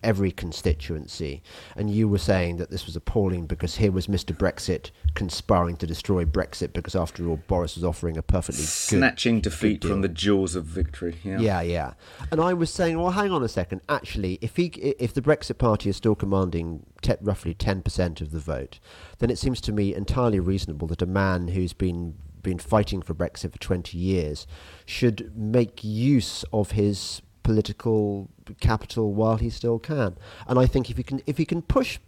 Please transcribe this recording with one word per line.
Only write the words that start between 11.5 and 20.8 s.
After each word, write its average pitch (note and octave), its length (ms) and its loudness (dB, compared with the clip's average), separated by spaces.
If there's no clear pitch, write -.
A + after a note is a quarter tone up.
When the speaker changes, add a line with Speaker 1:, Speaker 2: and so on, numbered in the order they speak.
Speaker 1:
yeah. E2+ 320 -2
And D#3 80 2
I F3+ 140 4
was E3 160 0
saying, E3+ 280 0
"Well, F3 120 2
hang G3+ 200 2
on D#3 120 2
a A2+ 60 0
second. F#2 420 -4
Actually, G2 500 -2
if - 160 -4
he, F3 100 2
if A#2+ 140 -2
the C#3 100 -2
Brexit C#3 360 0
Party G#2+ 320 2
is F#2+ 60 -2
still G#2+ 180 2
commanding E2+ 720 -2
te-, - 180 2
roughly F#2 320 -2
ten F#2+ 300 -2
percent F2 400 -2
of D2 80 -8
the D#2+ 100 -4
vote, C2+ 380 -8
then C3 120 0
it G#2+ 80 -2
seems B2+ 240 -2
to A2+ 100 -4
me G#2 220 2
entirely G#2+ 460 2
reasonable E2+ 480 -2